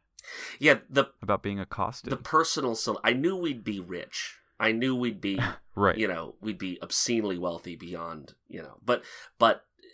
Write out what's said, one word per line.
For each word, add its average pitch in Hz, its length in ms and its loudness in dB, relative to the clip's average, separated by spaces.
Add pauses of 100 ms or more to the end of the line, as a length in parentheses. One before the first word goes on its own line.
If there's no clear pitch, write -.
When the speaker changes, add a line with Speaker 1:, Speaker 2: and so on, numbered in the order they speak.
(580)
Speaker 1:
Yeah, 139 200 6 (120)
the 135 200 2 (120)
Speaker 2:
about 101 220 0
being 101 160 -4
accosted. 110 500 -4
Speaker 1:
the 135 60 0
personal 147 580 2
sol-, 110 300 -2
I 117 80 6
knew 160 240 2
we'd 147 260 -4
be 104 160 -4
rich. 87 560 -8 (260)
I 113 120 4
knew 127 240 2
we'd 117 240 -2
be, 98 180 -2 (200)
Speaker 2:
<laughs> - 180 -20
Right. 101 200 4
Speaker 1:
you 107 120 2
know, 82 320 -4
we'd 101 180 -4
be 92 240 -6
obscenely 104 560 0
wealthy 85 380 -6
beyond, 82 580 -10 (140)
you 92 120 -12
know. 69 240 -16
But, 120 200 2 (340)
but 113 280 4 (280)